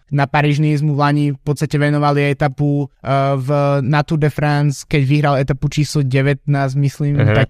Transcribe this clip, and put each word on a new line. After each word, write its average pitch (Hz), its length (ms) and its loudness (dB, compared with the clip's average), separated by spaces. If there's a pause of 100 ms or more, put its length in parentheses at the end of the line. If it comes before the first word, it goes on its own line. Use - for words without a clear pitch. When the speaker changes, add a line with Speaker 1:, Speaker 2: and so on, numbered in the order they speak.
(120)
Speaker 1:
na 143 140 0
Paríž-Nice 147 560 0
mu 151 120 0
v 139 60 -2
lani 147 320 2
v 135 100 -10
podstate 147 340 -4
venovali 147 540 0
etapu, 143 560 -2 (140)
ehm, 139 360 0
v, 131 140 -4 (320)
na 147 200 0
Tour 156 180 -4
de 147 100 2
France, 147 560 -2
keď 151 180 0
vyhral 143 340 2
etapu 139 300 -2
číslo 147 340 -2
devätnásť, 139 760 0
myslím, 143 420 -2
Speaker 2:
Mhm. 107 160 4
Speaker 1:
tak, 113 160 2